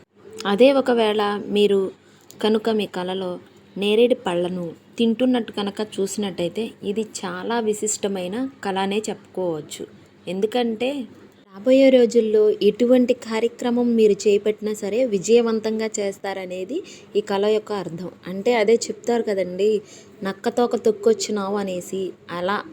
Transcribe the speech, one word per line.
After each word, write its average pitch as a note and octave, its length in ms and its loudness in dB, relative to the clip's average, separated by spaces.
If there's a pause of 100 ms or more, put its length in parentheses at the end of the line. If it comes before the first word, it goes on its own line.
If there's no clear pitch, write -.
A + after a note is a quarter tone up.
(460)
అదే G3+ 260 6
ఒకవేళ G#3+ 760 0
మీరు G3+ 440 2 (520)
కనుక G#3+ 280 2
మీ G#3+ 160 0
కలలో F#3 520 -6 (380)
నేరేడు G#3+ 380 2
పళ్ళను F3 580 -4 (260)
తింటున్నట్టు A#3+ 540 0
కనుక G3+ 280 -6
చూసినట్టయితే G3 920 -6 (140)
ఇది G3+ 160 -4
చాలా G3 600 -6
విశిష్టమైన G#3 880 -4 (160)
కళ F#3+ 140 -4
అనే G3 200 -2
చెప్పుకోవచ్చు. F#3 880 -6 (420)
ఎందుకంటే A#3 760 -2 (500)
రాబోయే C4 360 6
రోజుల్లో A3 600 6
ఎటువంటి A#3+ 640 4
కార్యక్రమం A#3 800 -2
మీరు G#3+ 160 6
చేపట్టినా G#3 640 0
సరే G#3+ 300 -2
విజయవంతంగా A3 840 0 (100)
చేస్తారనేది G3 840 -6 (340)
ఈ G#3 40 0
కళ G3+ 260 0
యొక్క G#3+ 260 0
అర్థం. F3 380 -8 (160)
అంటే G3 280 -2
అదే A3 200 4
చెప్తారు A3+ 480 -2
కదండి, G3 600 -2 (400)
"నక్కతోక A#3 540 -2
తొక్కొచ్చినావు" G#3 800 0
అనేసి, F#3 560 -6 (180)
అలా F3+ 320 -4 (100)